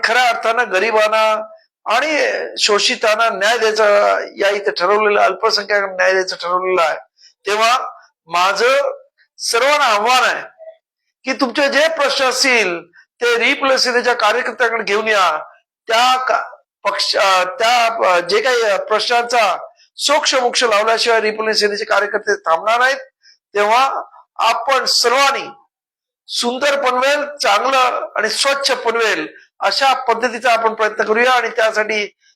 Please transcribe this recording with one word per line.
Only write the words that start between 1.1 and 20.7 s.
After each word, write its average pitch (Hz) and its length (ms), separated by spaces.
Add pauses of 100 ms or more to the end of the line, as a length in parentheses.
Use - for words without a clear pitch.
आणि 254 560 (180)
शोषितांना 214 720
न्याय 208 300
द्यायचा 214 260 (520)
या 202 140
इथे 202 200
ठरवलेलं, 208 500
अल्पसंख्याक 202 600
न्याय 190 300
द्यायचं 185 240
ठरवलेलं 180 460
आहे. 151 140 (500)
तेव्हा 220 320 (480)
माझं 196 640 (480)
सर्वांना 277 460
आव्हान 233 400
आहे 175 180 (840)
की 262 80
तुमचे 262 360
जे 285 200
प्रश्न 277 360
असतील 226 680
ते - 480
रिपब्लिक 269 400
सेनेच्या 240 360
कार्यकर्त्यांकडे 226 680
घेऊन 208 260
या. 175 360 (440)
त्या 247 280
का-, - 720
पक्ष, 196 280
अ, 190 280
त्या, 226 720
अ, 175 60
जे 190 220
काही 247 200 (260)
प्रश्नांचा 226 680 (400)
सोक्ष 302 380
मोक्ष 247 300
लावल्याशिवाय 220 560